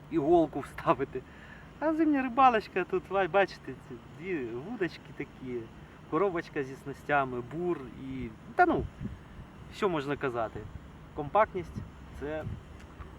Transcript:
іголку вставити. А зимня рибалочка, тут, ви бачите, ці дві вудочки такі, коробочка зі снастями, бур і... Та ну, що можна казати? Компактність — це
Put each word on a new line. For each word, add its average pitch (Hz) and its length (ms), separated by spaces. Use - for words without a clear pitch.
іголку 156 480
вставити. 131 640
А 311 140
зимня 302 280
рибалочка, 240 640
тут, 185 260
ви 190 180
бачите, 175 460
ці 131 80
дві 165 260
вудочки 160 720
такі, 127 420
коробочка 165 540
зі 135 120
снастями, 135 680
бур 156 380
і... 127 200
Та 359 100
ну, 330 200
що 208 140
можна 143 280
казати? 117 420
Компактність — 175 600
це 151 240